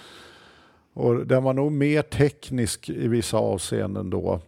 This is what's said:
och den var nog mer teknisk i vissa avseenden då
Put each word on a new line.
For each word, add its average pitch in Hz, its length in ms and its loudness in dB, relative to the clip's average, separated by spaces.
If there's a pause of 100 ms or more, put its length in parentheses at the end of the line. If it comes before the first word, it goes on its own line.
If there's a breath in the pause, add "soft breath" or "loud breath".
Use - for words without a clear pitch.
(960 loud breath)
och 127 320 0
den 131 160 4
var 131 120 0
nog 143 180 0
mer 147 300 2
teknisk - 880 -2
i 120 180 -2
vissa 113 300 2
avseenden 101 720 -2
då 92 380 0